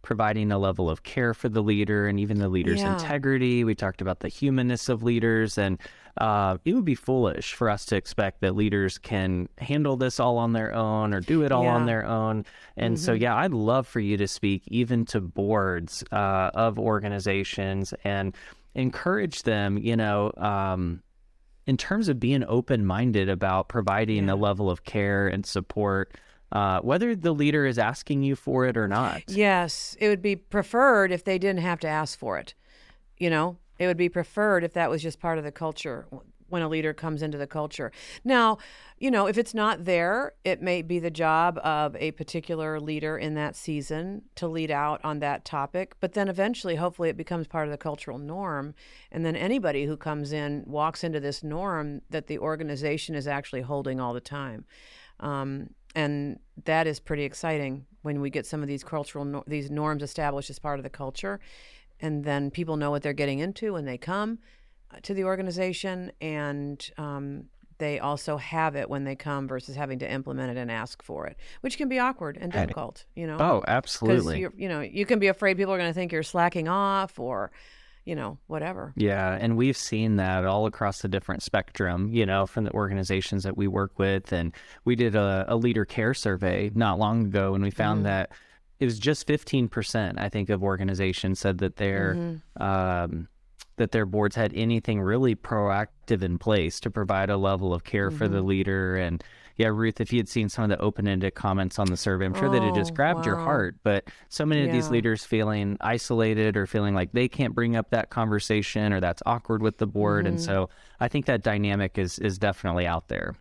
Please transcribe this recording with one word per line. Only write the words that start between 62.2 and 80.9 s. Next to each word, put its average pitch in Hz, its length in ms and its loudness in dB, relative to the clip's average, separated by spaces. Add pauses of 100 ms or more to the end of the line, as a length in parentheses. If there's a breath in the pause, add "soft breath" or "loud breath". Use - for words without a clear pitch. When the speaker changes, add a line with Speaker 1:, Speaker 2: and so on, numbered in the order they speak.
Speaker 2:
then 143 260 0
people 160 260 -4
know 147 140 0
what 147 120 -2
they're 147 100 -2
getting 139 280 0
into 196 340 -4
when 156 100 -4
they 127 140 -6
come, 214 400 -4 (520 soft breath)
uh, - 120 -20
to 202 120 -6
the 190 100 -2
organization, 185 840 -4 (100)
and, 143 800 -6
um, 143 460 -10 (340)
they 147 200 -4
also 147 380 -4
have 160 400 -2
it 135 120 -6
when 139 160 -6
they 135 120 -6
come 139 320 -6
versus 131 280 -10
having 135 220 -6
to 127 120 -6
implement 131 460 -6
it 127 40 -6
and 120 100 -6
ask 113 320 -8
for 76 240 -10
it, - 100 -12 (240 loud breath)
which 254 160 -6
can 285 120 -2
be 254 100 0
awkward 247 420 -4
and 175 140 -8
Speaker 1:
Right. 160 80 0
Speaker 2:
difficult, - 420 -6 (100)
you 165 120 -8
know? 156 120 -6
Speaker 1:
Oh, 147 220 4
Speaker 2:
'Cause - 80 -8
Speaker 1:
absolutely. 113 720 2
Speaker 2:
you're, 185 160 -6
you 190 120 -6
know, 156 120 -4
you 196 240 -4
can 220 140 4
be 196 80 4
afraid 190 300 2
people 196 180 0
are 185 40 0
gonna 170 140 0
think 170 200 -4
you're 160 100 -2
slacking 170 460 0
off 196 500 0
or, 117 320 -6 (540 loud breath)
you 170 100 -6
know, 131 320 -8
whatever. 156 500 -8
Speaker 1:
Yeah, 95 440 2
and 113 160 2
we've 127 200 4
seen 110 400 0
that 92 280 2
all 101 220 2
across 104 360 -2